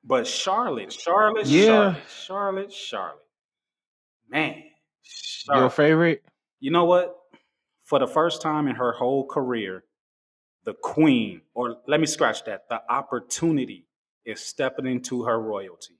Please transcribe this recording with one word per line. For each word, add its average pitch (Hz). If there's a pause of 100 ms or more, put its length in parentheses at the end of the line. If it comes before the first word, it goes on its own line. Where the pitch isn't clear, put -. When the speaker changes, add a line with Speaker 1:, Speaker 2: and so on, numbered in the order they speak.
Speaker 1:
But 120
Charlotte, 185
Charlotte, 214
Speaker 2:
Yeah. 160
Speaker 1:
Charlotte, 208
Charlotte, 196
Charlotte. 82 (1040)
Man, 147
Speaker 2:
Your - (400)
Speaker 1:
Charlotte. -
Speaker 2:
favorite? 160 (360)
Speaker 1:
You 135
know 170
what? 180 (680)
For 143
the -
first 165
time 151
in 123
her 120
whole 135
career, 113 (800)
the 107
queen, 117 (140)
or 117 (100)
let 151
me 160
scratch 135
that, 101
the 117 (100)
opportunity 131 (380)
is 110
stepping 131
into 123
her 113
royalty. 98